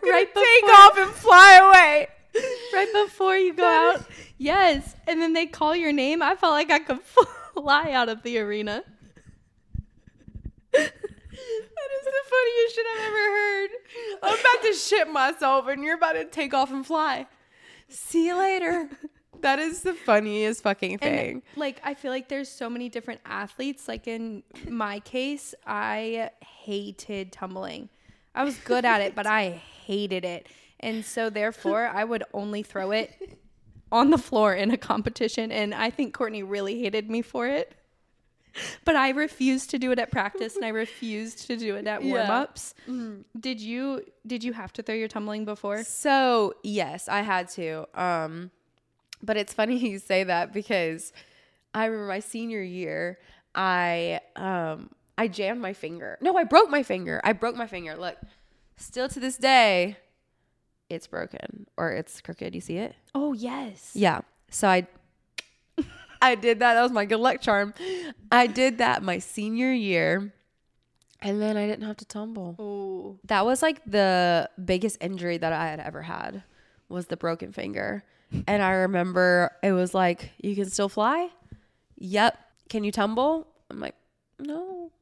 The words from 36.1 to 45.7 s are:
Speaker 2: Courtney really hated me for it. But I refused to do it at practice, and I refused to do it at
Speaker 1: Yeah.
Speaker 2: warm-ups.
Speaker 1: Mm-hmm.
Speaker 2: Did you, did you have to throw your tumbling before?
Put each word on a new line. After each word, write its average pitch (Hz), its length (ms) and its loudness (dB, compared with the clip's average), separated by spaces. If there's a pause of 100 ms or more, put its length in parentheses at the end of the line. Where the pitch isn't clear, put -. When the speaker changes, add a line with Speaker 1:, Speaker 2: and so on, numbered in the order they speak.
Speaker 2:
Courtney 214 280 -6
really 202 380 -6
hated 214 320 -4
me 233 100 -4
for 233 240 -6
it. 285 300 -6 (1120)
But 330 100 2
I 269 140 2
refused 262 600 -2
to 285 60 -4
do 254 140 -2
it 247 80 0
at 233 120 -4
practice, 226 440 -6
and 392 80 -6
I 226 60 -4
refused 220 760 -8
to 247 100 -6
do 220 180 -6
it 202 120 -10
at 208 160 -6
Speaker 1:
Yeah. 269 100 -2
Speaker 2:
warm-ups. 233 600 -2 (140)
Speaker 1:
Mm-hmm. 226 340 -10 (160)
Speaker 2:
Did 247 220 -8
you, 247 420 -6 (240)
did 226 200 -8
you 240 80 -6
have 208 200 -12
to - 80 -14
throw 220 140 -6
your 220 140 -6
tumbling 208 340 -8
before? 208 400 -8